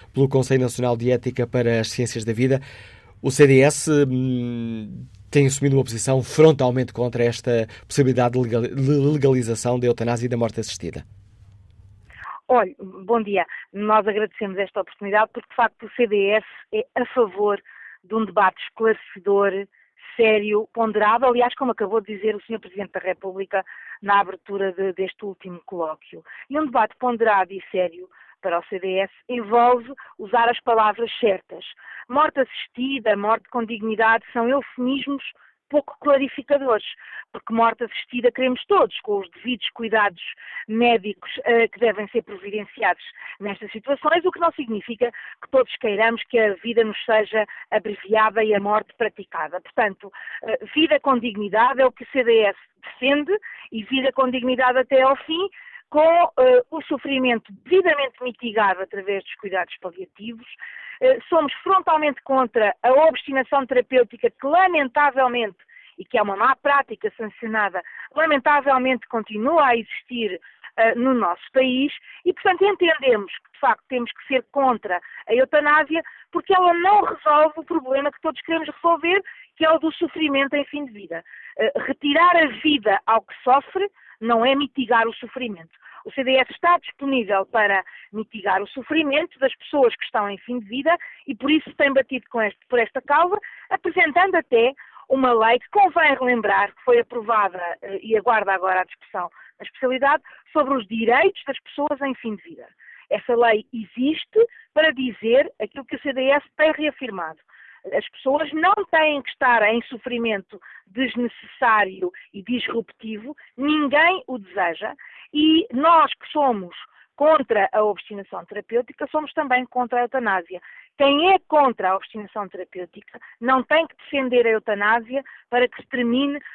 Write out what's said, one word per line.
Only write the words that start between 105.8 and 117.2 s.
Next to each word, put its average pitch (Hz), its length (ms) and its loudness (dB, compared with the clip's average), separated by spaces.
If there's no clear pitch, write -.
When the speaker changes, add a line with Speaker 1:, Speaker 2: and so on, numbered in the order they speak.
Speaker 2:
que 294 100 -10
o 233 60 -12
C 277 120 -6
D 262 160 0
S 285 160 0
tem 311 160 2
reafirmado. 233 680 -8
As - 160 -4
pessoas 285 420 -2
não 330 220 2
têm 311 320 2
que - 80 -12
estar 240 320 2
em 226 220 2
sofrimento 226 760 -8
desnecessário 214 1200 -2
e 196 80 -14
disruptivo, 226 920 -8
ninguém 302 720 0
o 254 140 -8
deseja, 180 520 -6
e 311 400 4
nós 302 440 4
que - 160 -20
somos 226 440 0
contra 277 560 2